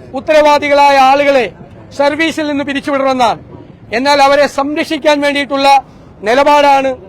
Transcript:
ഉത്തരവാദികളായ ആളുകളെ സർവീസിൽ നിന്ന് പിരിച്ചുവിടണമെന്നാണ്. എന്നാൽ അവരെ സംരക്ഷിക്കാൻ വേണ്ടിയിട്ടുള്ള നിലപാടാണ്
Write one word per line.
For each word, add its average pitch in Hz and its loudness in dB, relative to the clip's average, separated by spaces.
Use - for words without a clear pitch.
ഉത്തരവാദികളായ 285 2
ആളുകളെ 269 2
സർവീസിൽ 302 -2
നിന്ന് 285 -4
പിരിച്ചുവിടണമെന്നാണ്. 269 -2
എന്നാൽ 277 0
അവരെ 277 2
സംരക്ഷിക്കാൻ 294 -4
വേണ്ടിയിട്ടുള്ള 277 0
നിലപാടാണ് 277 2